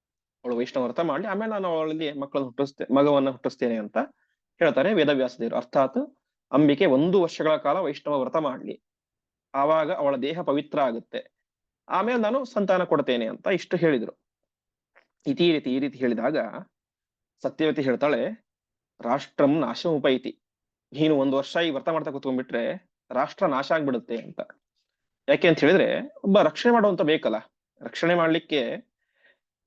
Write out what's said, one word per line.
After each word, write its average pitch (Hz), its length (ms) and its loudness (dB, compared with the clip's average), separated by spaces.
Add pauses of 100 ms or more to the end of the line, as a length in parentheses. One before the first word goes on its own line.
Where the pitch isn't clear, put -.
(440)
ಅವಳು 123 140 -4
ವೈಷ್ಣವ 123 260 -2
ವ್ರತ 117 160 -4
ಮಾಡ್ಲಿ, 165 280 -2
ಆಮೇಲೆ 214 240 -4
ನಾನು 196 160 -4
ಅವಳಲ್ಲಿ 156 520 -4
ಮಕ್ಕಳನ್ನು 139 280 -4
ಹುಟ್ಟಿಸ್ತೇ-, 135 480 -4
ಮಗವನ್ನ 139 340 4
ಹುಟ್ಟಿಸ್ತೇನೆ 123 480 -4
ಅಂತ 107 200 -6 (640)
ಹೇಳ್ತಾರೆ 156 340 2
ವೇದವ್ಯಾಸ 139 460 2
ದೇವರು. 117 160 -4
ಅರ್ಥಾತ್ 143 600 -2 (340)
ಅಂಬಿಕೆ 143 340 4
ಒಂದು 170 360 4
ವರ್ಷಗಳ 156 340 0
ಕಾಲ 147 220 0
ವೈಷ್ಣವ 147 440 -4
ವ್ರತ 127 140 -4
ಮಾಡ್ಲಿ, - 480 -6 (680)
ಆವಾಗ 151 380 2
ಅವಳ 139 240 0
ದೇಹ 147 260 -4
ಪವಿತ್ರ 147 380 -2
ಆಗುತ್ತೆ, 120 520 -4 (580)
ಆಮೇಲೆ 220 300 0
ನಾನು 240 260 0
ಸಂತಾನ 185 380 0
ಕೊಡ್ತೇನೆ 127 440 0
ಅಂತ - 200 -8
ಇಷ್ಟು 185 300 -2
ಹೇಳಿದ್ರು. 139 420 0 (1080)
ಇತಿ 170 240 2
ರೀತಿ, 135 240 0
ಈ 135 40 0
ರೀತಿ 135 180 -4
ಹೇಳಿದಾಗ 127 400 0 (1040)
ಸತ್ಯವತಿ 147 400 -2
ಹೇಳ್ತಾಳೆ, 135 640 -2 (540)
"ರಾಷ್ಟ್ರಂ 143 580 0
ನಾಶಂ 120 300 -4
ಉಪೈತಿ." 131 520 -2 (520)
ನೀನು 151 220 2
ಒಂದು 135 220 2
ವರ್ಷ 139 280 -4
ಈ 165 40 0
ವ್ರತ 135 200 -4
ಮಾಡ್ತಾ 156 220 -4
ಕೂತ್ಕೊಂಡ್ಬಿಟ್ರೆ 131 800 -6 (220)
ರಾಷ್ಟ್ರ 143 340 -2
ನಾಶ 160 260 0
ಆಗ್ಬಿಡುತ್ತೆ 131 460 -2
ಅಂತ. - 220 -14 (880)
ಯಾಕೆ 151 180 4
ಅಂತ 160 120 4
ಹೇಳಿದ್ರೆ, 160 640 2
ಒಬ್ಬ 196 160 4
ರಕ್ಷಣೆ 220 340 2
ಮಾಡುವಂತ 202 280 2
ಬೇಕಲ್ಲ, 147 520 -2 (260)
ರಕ್ಷಣೆ 170 360 -2
ಮಾಡ್ಲಿಕ್ಕೆ 160 720 -2 (800)